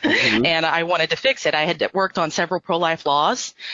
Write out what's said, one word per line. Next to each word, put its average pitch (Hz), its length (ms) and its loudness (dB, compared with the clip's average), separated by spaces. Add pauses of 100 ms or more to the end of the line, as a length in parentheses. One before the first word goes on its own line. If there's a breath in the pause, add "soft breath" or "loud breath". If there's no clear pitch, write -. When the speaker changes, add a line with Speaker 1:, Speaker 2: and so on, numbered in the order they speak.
Speaker 1:
<laughs> - 40 -
Speaker 2:
Mm-hmm. 117 400 2
Speaker 1:
And 165 180 2
I 160 200 0
wanted 165 260 0
to 165 60 -2
fix 262 300 -2
it. 151 80 2
I 151 100 2
had 156 280 -2
worked 190 240 -2
on 165 140 0
several 175 300 -2
pro-life 165 440 -2
laws 156 500 0 (200 loud breath)